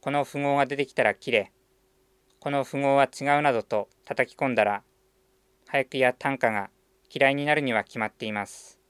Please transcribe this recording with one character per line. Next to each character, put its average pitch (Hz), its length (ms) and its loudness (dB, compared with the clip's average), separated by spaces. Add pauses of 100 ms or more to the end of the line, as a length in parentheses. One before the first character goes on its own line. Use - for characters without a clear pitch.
こ - 80 -6
の 143 140 0
符 143 180 -8
号 143 140 0
が 139 100 2
出 139 100 -8
て 139 120 -2
き - 60 -20
た 131 100 0
ら 107 100 2
切 - 200 -10
れ、 104 180 2 (880)
こ - 100 -8
の 143 140 -2
符 139 180 -6
号 139 140 2
は 139 80 6
違 - 220 -4
う 143 180 2
な 147 80 4
ど 113 100 0
と 104 280 -4 (160)
叩 - 300 -4
き - 40 -20
込 143 100 0
ん 123 60 -2
だ 110 80 4
ら、 101 200 -2 (840)
俳 139 180 -2
句 - 100 -8
や 127 180 4
短 139 220 -4
歌 120 140 2
が 101 200 -6 (420)
嫌 135 160 4
い 139 60 -2
に 143 100 -4
な 151 80 2
る 151 80 0
に 131 120 -2
は 104 100 0
決 - 160 -12
ま 110 80 -2
っ 107 40 -8
て - 140 -12
い 107 60 -6
ま 104 160 -6
す。 - 320 -20 (100)